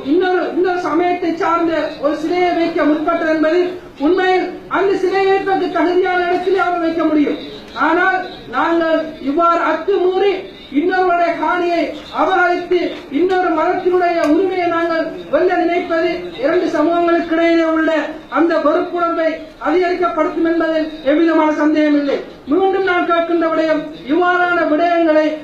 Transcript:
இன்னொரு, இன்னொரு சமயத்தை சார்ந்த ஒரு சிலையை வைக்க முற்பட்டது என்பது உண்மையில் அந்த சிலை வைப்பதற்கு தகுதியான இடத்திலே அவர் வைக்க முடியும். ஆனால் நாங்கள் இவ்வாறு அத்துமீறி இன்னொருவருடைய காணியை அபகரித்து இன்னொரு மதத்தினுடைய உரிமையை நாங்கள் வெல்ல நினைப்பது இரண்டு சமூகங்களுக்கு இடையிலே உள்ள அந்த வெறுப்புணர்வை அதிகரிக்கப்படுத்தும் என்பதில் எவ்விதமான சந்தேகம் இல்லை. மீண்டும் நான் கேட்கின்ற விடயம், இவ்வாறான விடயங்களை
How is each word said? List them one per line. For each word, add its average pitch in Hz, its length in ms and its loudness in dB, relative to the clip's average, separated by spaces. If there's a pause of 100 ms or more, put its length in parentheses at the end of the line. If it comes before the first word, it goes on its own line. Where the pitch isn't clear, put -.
இன்னொரு, 359 380 2 (100)
இன்னொரு 359 280 0
சமயத்தை 339 560 0
சார்ந்த 330 380 0 (260)
ஒரு 294 160 0
சிலையை 349 380 0
வைக்க 330 300 0
முற்பட்டது 320 500 0
என்பது 320 260 2 (380)
உண்மையில் 370 480 2 (220)
அந்த 392 280 0
சிலை 381 300 0
வைப்பதற்கு 381 500 0
தகுதியான 359 480 2
இடத்திலே 359 400 0
அவர் 349 220 0
வைக்க 330 180 -2
முடியும். 302 340 2 (420)
ஆனால் 359 380 2 (320)
நாங்கள் 320 480 0 (220)
இவ்வாறு 339 440 2
அத்துமீறி 370 680 0 (380)
இன்னொருவருடைய 349 640 2
காணியை 339 440 0 (360)
அபகரித்து 349 640 2 (320)
இன்னொரு 359 420 2
மதத்தினுடைய 359 640 0 (100)
உரிமையை 359 400 2
நாங்கள் 339 340 0 (280)
வெல்ல 349 260 2
நினைப்பது 330 540 0 (280)
இரண்டு 330 300 0
சமூகங்களுக்கு 339 680 0
இடையிலே 330 340 2
உள்ள 320 220 0 (400)
அந்த 330 280 2
வெறுப்புணர்வை 339 680 0 (340)
அதிகரிக்கப்படுத்தும் 339 920 0
என்பதில் 320 360 0 (180)
எவ்விதமான 311 480 4
சந்தேகம் 302 480 2
இல்லை. 277 160 -2 (300)
மீண்டும் 381 440 0
நான் 349 200 0
கேட்கின்ற 339 380 0
விடயம், 320 340 0 (240)
இவ்வாறான 349 640 2
விடயங்களை 320 560 2 (180)